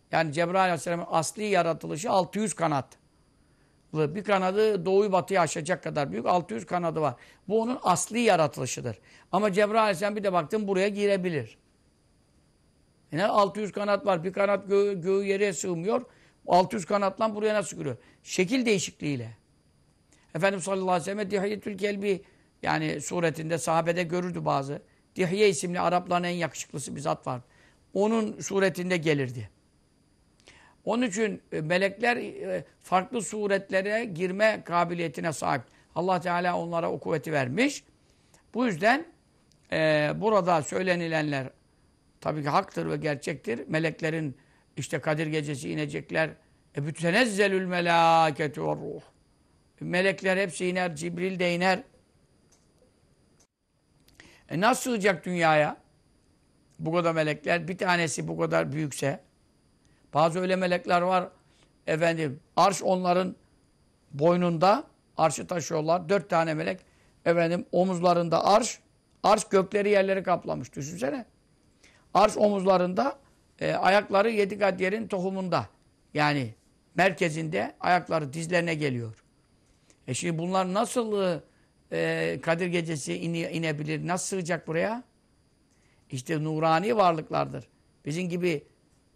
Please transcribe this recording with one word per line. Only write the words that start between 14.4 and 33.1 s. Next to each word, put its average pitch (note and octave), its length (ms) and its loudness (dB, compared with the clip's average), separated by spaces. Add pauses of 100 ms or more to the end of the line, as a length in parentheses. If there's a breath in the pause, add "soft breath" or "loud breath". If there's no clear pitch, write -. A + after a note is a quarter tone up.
gö-, G3+ 320 2
göğü F#3+ 240 0
yere G3 280 0
sığmıyor. F#3 520 -2 (420 soft breath)
Altı F3+ 300 4
yüz F#3 80 -4
kanatla G#3 500 0
buraya G#3+ 200 0
nasıl F#3 220 -2
giriyor? C#3+ 200 -6 (260 soft breath)
Şekil A3 440 0
değişikliğiyle. D3 640 -2 (1040 soft breath)
Efendimiz F#3+ 300 0
sallallahu F#3+ 260 0
aleyhi F#3 280 0
ve G#3+ 40 -4
sellem F#3+ 80 -6
Dihiyetül G3+ 480 -4
Kelbi G3+ 440 -2 (400 soft breath)
yani D#3 380 -2
suretinde E3 580 -2
sahabede E3+ 440 0
görürdü E3+ 420 -4
bazı. C#3+ 380 -2 (340 soft breath)
Dihye F#3+ 320 4
isimli F3+ 320 0
Arapların F3 440 2
en F3 60 -2
yakışıklısı - 640 -6
bir D3 40 -10
zat D#3 260 -4
var. B2+ 140 -4 (540 soft breath)
Onun G#3+ 460 0
suretinde F#3 560 0
gelirdi. C3+ 540 -2 (1300 soft breath)
Onun A3+ 180 0
için, G#3+ 400 -2 (100)
e, E3 80 -4
melekler, G3 560 0
e, F#3 480 -6 (180 soft breath)
farklı F#3+ 400 0